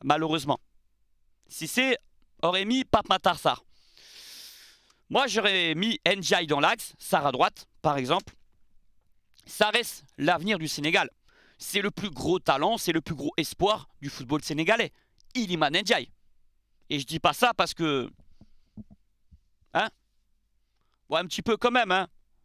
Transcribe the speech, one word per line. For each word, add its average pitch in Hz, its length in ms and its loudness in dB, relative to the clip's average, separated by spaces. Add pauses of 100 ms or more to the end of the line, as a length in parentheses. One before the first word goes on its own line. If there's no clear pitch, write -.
malheureusement. 147 560 0 (880)
Cissé 254 500 -2 (460)
aurait 185 220 0
mis 254 200 0
Pape - 240 0
Matar 185 300 2
Sarr. - 260 -2 (1400)
Moi, 262 160 2
j'aurais 190 480 2
mis 202 320 -2
Ndiaye 175 400 2
dans 147 140 0
l'axe, 190 400 0
Sarr 156 260 0
à 139 60 4
droite, 147 340 0 (160)
par 147 160 2
exemple. 139 380 -2 (1120)
Ça 214 240 0
reste 226 340 -4 (140)
l'avenir 170 400 0
du 156 80 -4
Sénégal. 156 420 0 (480)
C'est - 240 -4
le 190 80 0
plus 190 220 -6
gros 165 260 0
talent, 160 400 2
c'est - 140 -2
le 165 100 0
plus - 140 -8
gros 135 200 -6
espoir 196 540 -2 (120)
du 139 80 -8
football 139 340 -4
sénégalais. 170 480 0 (420)
Iliman 175 380 0
Ndiaye. 185 400 0 (800)
Et 147 80 -2
je 135 60 -8
dis 160 140 -6
pas 156 140 4
ça 240 200 2
parce 175 200 0
que, 143 360 -2 (1600)
hein ? 208 160 0 (1160)
Bon, 151 100 -2
un 180 80 -2
petit - 160 -8
peu 214 160 0
quand 240 140 2
même, 233 200 2
hein ? 185 160 2 (380)